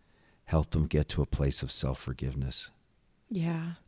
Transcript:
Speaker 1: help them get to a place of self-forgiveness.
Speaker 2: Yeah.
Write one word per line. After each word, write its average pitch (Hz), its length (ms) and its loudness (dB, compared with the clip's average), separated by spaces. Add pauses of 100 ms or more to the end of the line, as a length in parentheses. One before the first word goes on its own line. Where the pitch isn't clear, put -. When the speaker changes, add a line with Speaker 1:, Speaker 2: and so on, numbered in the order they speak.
(440)
Speaker 1:
help 78 280 2
them 80 140 4
get 76 220 2
to - 140 2
a 67 40 0
place - 360 0
of 67 100 -4
self-forgiveness. 65 960 -2 (600)
Speaker 2:
Yeah. 170 420 -2 (160)